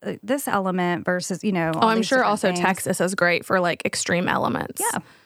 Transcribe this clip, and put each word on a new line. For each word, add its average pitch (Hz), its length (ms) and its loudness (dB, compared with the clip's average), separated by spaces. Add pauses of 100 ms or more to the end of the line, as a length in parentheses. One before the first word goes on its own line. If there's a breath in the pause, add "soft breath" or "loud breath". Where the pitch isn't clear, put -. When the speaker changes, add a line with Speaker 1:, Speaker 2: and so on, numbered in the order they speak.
Speaker 1:
uh, - 160 -6
this 262 260 -4
element 185 580 0
versus, 180 380 -4
you 214 80 0
know, 165 240 0
Speaker 2:
Oh, 160 40 -2
Speaker 1:
all 220 100 4
Speaker 2:
I'm 226 80 2
Speaker 1:
these 220 100 0
Speaker 2:
sure 262 120 2
Speaker 1:
different 208 100 2
Speaker 2:
also 208 200 0
Speaker 1:
things. 180 100 0
Speaker 2:
Texas 185 420 0
is 185 140 0
great 175 300 2
for, 190 140 2
like, 175 240 0
extreme 180 440 0
elements. - 520 -2 (140)
Speaker 1:
Yeah. - 60 -2 (260 soft breath)